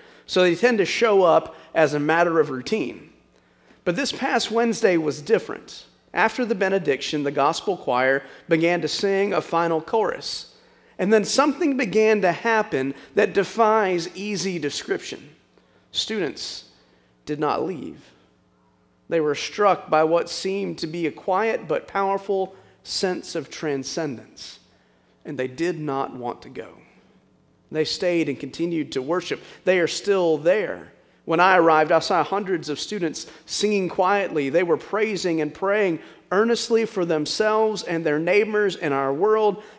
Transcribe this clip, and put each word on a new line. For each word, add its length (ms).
so 160
they 120
tend 240
to 60
show 380
up 340
as 200
a 60
matter 380
of 120
routine. 640
But 120
this 160
past 400
Wednesday 440
was 240
different. 640
After 300
the 100
benediction, 720
the 80
gospel 440
choir 460
began 340
to 60
sing 440
a 80
final 400
chorus. 720
And 160
then 120
something 520
began 440
to 100
happen 640
that 180
defies 800
easy 460
description. 720
Students 760
did 140
not 240
leave. 480
They 120
were 160
struck 520
by 160
what 240
seemed 500
to 80
be 200
a 60
quiet 540
but 220
powerful 640
sense 520
of 140
transcendence, 1120
and 140
they 100
did 320
not 340
want 280
to 80
go. 260
They 140
stayed 420
and 100
continued 540
to 80
worship. 400
They 160
are 60
still 500
there. 560
When 160
I 160
arrived, 340
I 100
saw 220
hundreds 460
of 100
students 480
singing 420
quietly. 600
They 120
were 140
praising 640
and 140
praying 460
earnestly 540
for 220
themselves 760
and 220
their 140
neighbors 580
and 160
our 220
world, 480